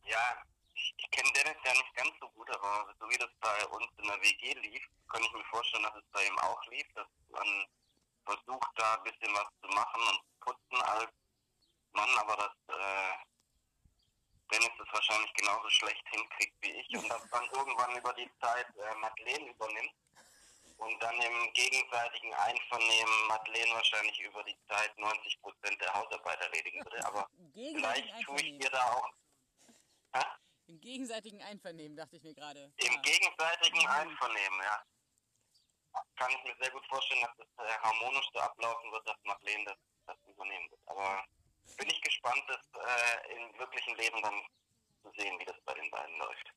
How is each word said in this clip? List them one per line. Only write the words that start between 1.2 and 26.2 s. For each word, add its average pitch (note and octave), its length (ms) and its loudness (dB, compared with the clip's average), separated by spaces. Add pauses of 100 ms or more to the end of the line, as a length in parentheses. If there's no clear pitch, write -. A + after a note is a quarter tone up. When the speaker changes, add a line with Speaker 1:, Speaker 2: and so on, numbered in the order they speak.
Speaker 1:
Dennis D3 300 4
ja C3 80 4
nicht C3 220 4
ganz B2+ 160 0 (100)
so - 100 -12
gut, A2+ 240 -16
aber G2+ 440 -2
so A2 120 -8
wie A#2+ 80 4
das A#2+ 120 0 (100)
bei G#2+ 260 2
uns A2+ 220 -6 (100)
in G#2 100 -12
der G2+ 140 -2
W G2+ 120 10
G B2+ 200 -6
lief, A#2 280 -10 (260)
kann A2+ 140 -2
ich A2+ 100 -2
mir A2+ 140 -8
vorstellen, A2+ 360 -2
dass G#2+ 140 -4
es G#2 160 -18
bei G2 140 2
ihm F#2+ 120 0
auch G2+ 320 0
lief, C#3+ 240 -6
dass G#2 120 -8 (220)
man G2+ 380 -2 (580)
versucht, A#2+ 520 -4
da A2 180 6
ein - 100 -2
bisschen A2 300 -2
was G2+ 140 0 (120)
zu F#2+ 140 -12
machen G#2 260 2
und G#2+ 220 4
zu - 180 -20
putzen - 420 -2
als A2 280 2 (840)
Mann, A#2 260 4
aber G#2+ 180 2
dass, - 420 -2
äh, G2 340 0 (1400)
Dennis A2+ 280 4
das G#2 140 -12
wahrscheinlich G#2+ 420 2
genauso G#2 340 2
schlecht G#2+ 420 4
hinkriegt G#2+ 520 -4
wie - 100 -2
ich - 240 -6
und F#3 140 -2
dass A#2 200 -4
dann A#2+ 220 0
irgendwann C3+ 460 0
über B2 160 -2
die B2 160 -8 (100)
Zeit, A#2+ 260 2 (100)
äh, G#2+ 180 -6
Madeleine - 560 -4
übernimmt A2 420 -4 (880)
und A2 240 -4
dann A#2 180 0
im B2 320 2
gegenseitigen B2 800 0
Einvernehmen A2+ 920 4
Madeleine A2+ 480 0
wahrscheinlich A2 460 2
über G#2 240 -8
die G#2+ 120 -10 (120)
Zeit G#2 280 0
neunzig G#2 460 -2
Prozent G2+ 400 -4
der F#2+ 100 0
Hausarbeit F#2 480 -4